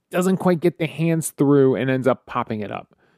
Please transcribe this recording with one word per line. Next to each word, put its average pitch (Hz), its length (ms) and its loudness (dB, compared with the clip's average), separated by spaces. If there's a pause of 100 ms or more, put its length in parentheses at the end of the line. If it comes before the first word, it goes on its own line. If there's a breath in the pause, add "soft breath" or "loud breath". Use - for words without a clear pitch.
doesn't 180 280 0
quite 180 240 0
get 175 180 0
the 160 80 -2
hands 160 440 -2
through 139 440 4
and 123 140 -2
ends 131 180 -2
up 123 180 0
popping 117 360 -6
it 101 100 -10
up. - 240 -14 (220)